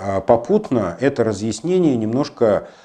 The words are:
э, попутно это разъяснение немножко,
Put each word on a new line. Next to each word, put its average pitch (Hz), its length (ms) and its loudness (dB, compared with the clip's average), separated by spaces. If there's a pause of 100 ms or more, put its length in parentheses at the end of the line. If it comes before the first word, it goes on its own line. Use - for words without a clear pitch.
э, 98 220 -4
попутно 120 800 0
это 139 220 0
разъяснение 120 720 0
немножко, 110 720 0 (160)